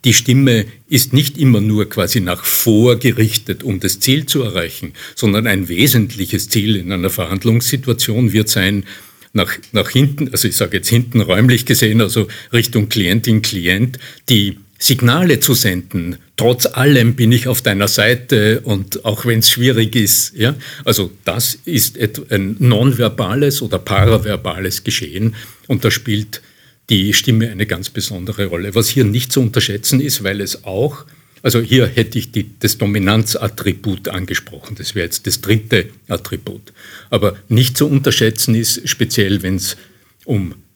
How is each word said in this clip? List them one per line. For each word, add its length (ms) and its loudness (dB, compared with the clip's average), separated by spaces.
die 100 4
Stimme 520 4
ist 260 0
nicht 240 2
immer 240 4
nur 280 0
quasi 300 -2
nach 260 -4
vor 540 4
gerichtet, 640 0
um 160 -4
das 200 -4
Ziel 280 0
zu 160 -2
erreichen, 500 -6
sondern 320 0
ein 200 0
wesentliches 800 0
Ziel 260 0
in 160 -6
einer 180 -2
Verhandlungssituation 1200 0
wird 180 2
sein, 340 0
nach, 240 -2
nach 180 0
hinten, 400 0
also 180 -2
ich 100 -2
sage 200 -2
jetzt 120 -4
hinten 320 2
räumlich 440 4
gesehen, 360 2
also 260 0
Richtung 360 0
Klientin, 520 2
Klient, 560 -2
die 300 0
Signale 600 2
zu 160 2
senden, 600 -2
trotz 320 2
allem 480 2
bin 160 4
ich 160 2
auf 160 -2
deiner 240 0
Seite 720 2
und 460 -6
auch 200 -4
wenn's 240 2
schwierig 460 2
ist, 400 0
ja. 200 0
Also 280 -2
das 420 -4
ist 320 -2
et-, 340 -4
ein 280 -2
nonverbales 1000 2
oder 180 -4
paraverbales 1040 0
Geschehen 500 -4
und 160 -2
da 60 2
spielt 520 -4
die 240 2
Stimme 360 2
eine 160 -4
ganz 240 -6
besondere 560 -6
Rolle. 300 -6
Was 140 2
hier 160 2
nicht 260 -2
zu 100 2
unterschätzen 580 0
ist, 240 -2
weil 160 -2
es 260 -8
auch, 400 -4
also 200 2
hier 260 2
hätte 320 -2
ich 120 -10
die, 160 -4
das 180 -2
Dominanzattribut 1300 -2
angesprochen, 640 -8
das 180 -10
wäre 120 -2
jetzt 200 -8
das 160 -4
dritte 480 0
Attribut. 680 -10
Aber 280 0
nicht 300 2
zu 100 2
unterschätzen 640 2
ist, 340 -2
speziell 540 0
wenn's 360 -4
um 280 -4